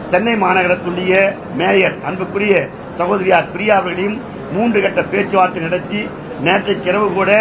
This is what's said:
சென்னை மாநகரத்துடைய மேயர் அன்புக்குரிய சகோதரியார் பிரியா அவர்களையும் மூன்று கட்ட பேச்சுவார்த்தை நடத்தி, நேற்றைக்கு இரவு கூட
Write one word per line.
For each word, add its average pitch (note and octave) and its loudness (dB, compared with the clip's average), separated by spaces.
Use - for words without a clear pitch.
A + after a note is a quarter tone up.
சென்னை A3 2
மாநகரத்துடைய F3+ 0
மேயர் F#3 2
அன்புக்குரிய F#3+ -2
சகோதரியார் F#3 0
பிரியா G3+ 2
அவர்களையும் F#3 -2
மூன்று G#3+ 2
கட்ட F3 0
பேச்சுவார்த்தை F#3 0
நடத்தி, F3 -4
நேற்றைக்கு F#3+ 0
இரவு G3+ 2
கூட F#3+ 0